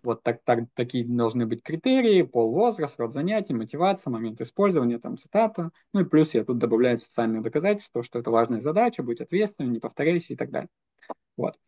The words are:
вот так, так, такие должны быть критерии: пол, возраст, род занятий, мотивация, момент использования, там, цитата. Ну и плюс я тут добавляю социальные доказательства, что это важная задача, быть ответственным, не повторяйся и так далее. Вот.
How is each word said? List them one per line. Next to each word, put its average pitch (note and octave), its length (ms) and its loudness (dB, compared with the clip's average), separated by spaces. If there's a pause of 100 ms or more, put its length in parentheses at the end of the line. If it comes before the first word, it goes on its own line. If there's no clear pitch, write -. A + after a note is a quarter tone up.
вот A#2 200 -4
так, A#2+ 200 -2
так, A#2 300 0
такие B2 320 -4
должны A#2+ 400 0
быть A2+ 180 -6
критерии: A3 580 4
пол, A#2 300 2
возраст, F3 480 0
род A#2+ 140 -4
занятий, F#3+ 400 -2
мотивация, C#3+ 580 -2
момент A2+ 300 -6
использования, B2+ 580 2
там, A#2+ 180 -10
цитата. G#3+ 540 -2 (220)
Ну G3 80 2
и E3+ 40 4
плюс D#3 280 4
я G#2+ 100 2
тут - 140 -2
добавляю A#2 400 2
социальные A2+ 440 -2
доказательства, D3+ 600 -2
что A#2+ 160 -8
это A#2 120 -4
важная A2+ 280 2
задача, E3+ 440 0
быть A#2+ 180 -6
ответственным, E3+ 520 -2
не A2+ 60 -4
повторяйся E3 540 -2
и - 20 -6
так C#3 160 -6
далее. - 180 -6 (680)
Вот. - 200 -4 (100)